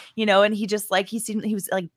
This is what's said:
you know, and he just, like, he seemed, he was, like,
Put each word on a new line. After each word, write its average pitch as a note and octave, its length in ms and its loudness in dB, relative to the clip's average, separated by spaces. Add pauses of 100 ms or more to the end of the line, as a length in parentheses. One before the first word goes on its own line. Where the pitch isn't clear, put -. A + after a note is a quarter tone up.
(160)
you A3 100 -2
know, G3+ 180 6
and G#3+ 100 4
he G#3+ 140 -2
just, G3+ 240 -4
like, F#3+ 160 0
he A3+ 100 -6
seemed, G#3+ 280 -6
he G#3+ 80 -2
was, G3 180 -6
like, F#3 260 -4